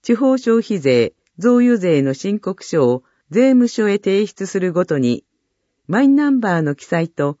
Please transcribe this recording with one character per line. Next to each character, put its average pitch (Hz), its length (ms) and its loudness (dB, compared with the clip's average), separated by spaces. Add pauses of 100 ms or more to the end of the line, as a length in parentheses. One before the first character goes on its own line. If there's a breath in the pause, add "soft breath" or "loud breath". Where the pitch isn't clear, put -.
地 240 140 0
方 262 220 0
消 233 220 0
費 220 200 -4
税、 123 340 2 (240)
贈 240 240 2
与 240 160 2
税 175 240 0
の 135 120 -2
申 202 260 -6
告 - 240 -10
書 147 240 0
を 123 160 -2 (260)
税 233 200 2
務 247 180 4
署 214 220 -2
へ 202 80 0
提 196 280 0
出 196 200 -10
す 190 160 -6
る 180 100 -4
ご 170 140 -2
と 156 120 -2
に、 123 280 -2 (600)
マ 220 160 0
イ 277 40 4
ナ 285 220 2
ン 269 100 0
バ 190 200 -2
ー - 20 -2
の 147 120 -2
記 - 120 -14
載 165 240 -4
と 143 320 -4